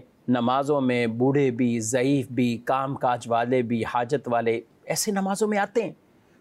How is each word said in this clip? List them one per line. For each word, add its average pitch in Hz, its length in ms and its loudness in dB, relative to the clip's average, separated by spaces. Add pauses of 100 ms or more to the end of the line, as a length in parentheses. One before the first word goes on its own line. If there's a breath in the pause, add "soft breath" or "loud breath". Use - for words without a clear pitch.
(280)
نمازوں 131 540 2
میں 123 260 2
بوڑھے 131 440 2
بھی، 117 280 0
ضعیف 123 520 0
بھی، 120 260 0
کام 135 380 -2
کاج 123 320 -2
والے 120 340 2
بھی، 113 240 -2
حاجت 123 420 -2
والے 117 340 0 (240)
ایسے 165 260 -4
نمازوں 196 360 0
میں 208 100 0
آتے 208 260 0
ہیں، 165 80 -6 (500 soft breath)